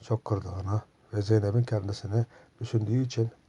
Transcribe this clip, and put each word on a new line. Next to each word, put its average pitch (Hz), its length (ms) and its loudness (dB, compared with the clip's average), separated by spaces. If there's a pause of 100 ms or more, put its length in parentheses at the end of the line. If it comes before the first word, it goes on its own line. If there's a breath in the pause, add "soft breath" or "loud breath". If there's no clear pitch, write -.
çok - 240 -4
kırdığını 92 560 -2 (320)
ve 104 80 0
Zeynep'in 104 420 4
kendisini 104 600 -2 (340 loud breath)
düşündüğü 113 420 0
için 117 300 -2 (180)